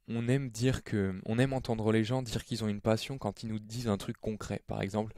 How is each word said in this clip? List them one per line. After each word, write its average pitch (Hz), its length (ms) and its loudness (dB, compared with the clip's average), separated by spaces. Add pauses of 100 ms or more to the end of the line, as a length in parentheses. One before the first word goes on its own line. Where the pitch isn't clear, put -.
on 117 180 -2
aime 135 220 2
dire 120 340 2
que, 95 420 0
on 113 140 2
aime 135 140 4
entendre 110 380 2
les 110 120 6
gens 127 180 0
dire 113 220 -4
qu'ils 113 200 -4
ont 107 40 0
une 104 140 0
passion 113 360 2
quand 104 260 -4
ils 113 60 -4
nous 110 100 -2
disent 113 280 -6
un 101 100 4
truc 110 200 -6
concret. 107 500 -4
Par 107 140 -2
exemple, « 107 360 -2